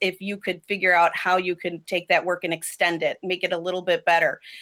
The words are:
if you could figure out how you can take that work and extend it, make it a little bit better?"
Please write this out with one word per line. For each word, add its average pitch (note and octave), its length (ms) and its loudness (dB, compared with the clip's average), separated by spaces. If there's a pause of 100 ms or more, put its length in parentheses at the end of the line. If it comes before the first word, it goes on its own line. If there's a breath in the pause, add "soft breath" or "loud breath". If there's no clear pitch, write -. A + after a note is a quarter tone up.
if F#3 180 -2
you G3+ 160 -6
could F#3 300 -6
figure F#3+ 280 0
out E3+ 220 4
how F#3 220 2
you F3+ 180 0
can F3 300 -6
take F3 240 -4
that E3+ 160 2
work F3 180 -2
and E3+ 100 -2
extend E3 500 -2
it, C#3+ 200 0
make F3+ 180 -4
it F3+ 120 0
a F3 40 -2
little F3+ 260 -4
bit F3 200 0
better?" E3 380 2 (200 loud breath)